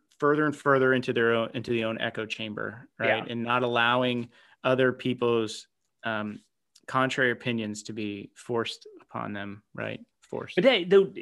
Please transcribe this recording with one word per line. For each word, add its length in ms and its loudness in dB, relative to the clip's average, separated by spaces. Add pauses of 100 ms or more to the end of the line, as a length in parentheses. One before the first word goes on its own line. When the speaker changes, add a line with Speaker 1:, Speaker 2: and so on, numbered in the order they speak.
(200)
Speaker 1:
further 260 4
and 100 0
further 380 4
into 200 0
their 200 4
own, 200 0
into 180 -6
the 140 0
own 140 -4
echo 260 -4
chamber, 640 -8 (120)
right? 260 0
Speaker 2:
Yeah. 60 -10
Speaker 1:
And 120 -4
not 200 0
allowing 640 2 (340)
other 300 4
people's, 720 -2 (360)
um, 380 -6 (460)
contrary 440 2
opinions 520 -4
to 100 -12
be 420 -8
forced 520 -6 (140)
upon 320 -8
them, 300 -10 (100)
right? 260 -8 (220)
Forced. 340 -12
Speaker 2:
But 80 4
they, 200 4
the 280 6 (100)